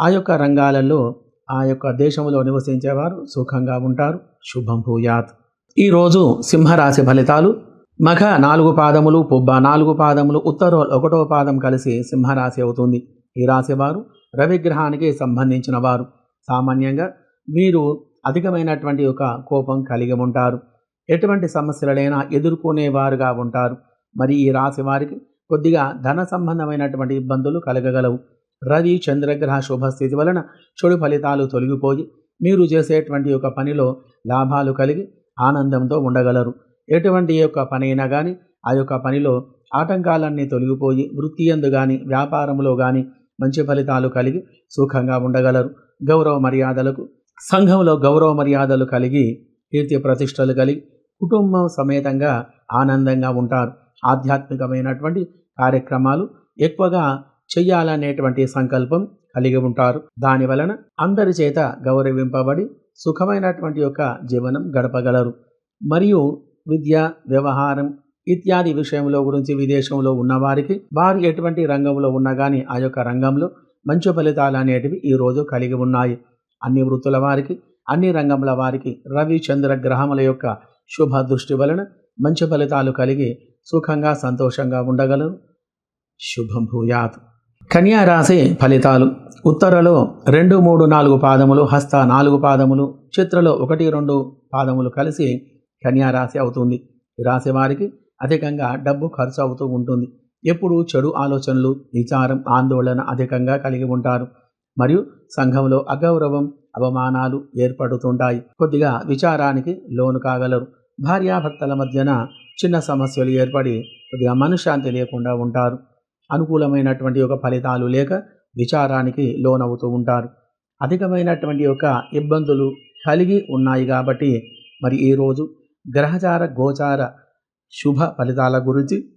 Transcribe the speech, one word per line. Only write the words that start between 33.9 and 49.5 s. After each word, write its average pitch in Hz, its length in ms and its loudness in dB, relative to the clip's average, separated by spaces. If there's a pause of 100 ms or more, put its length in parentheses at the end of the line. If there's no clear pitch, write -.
లాభాలు 135 460 0
కలిగి 147 360 -2 (320)
ఆనందంతో 135 580 0
ఉండగలరు. 123 560 0 (340)
ఎటువంటి 170 460 2
యొక్క 156 280 2
పనైనా 135 440 -2
కానీ 156 300 -4 (300)
ఆ 123 60 0
యొక్క 135 220 0
పనిలో 131 520 -2 (280)
ఆటంకాలన్నీ 160 720 -2
తొలగిపోయి 135 680 -2
వృత్తి 156 360 -2
యందు 151 160 0
కానీ 131 400 0
వ్యాపారంలో 139 720 -2
కానీ 131 300 0 (340)
మంచి 139 260 -2
ఫలితాలు 135 420 -2
కలిగి 131 340 -2 (280)
సుఖంగా 131 480 -2
ఉండగలరు. 127 520 0 (400)
గౌరవ 151 280 2
మర్యాదలకు, 131 720 -2 (420)
సంఘంలో 190 440 4
గౌరవ 151 380 4
మర్యాదలు 139 520 0
కలిగి 127 600 -2 (260)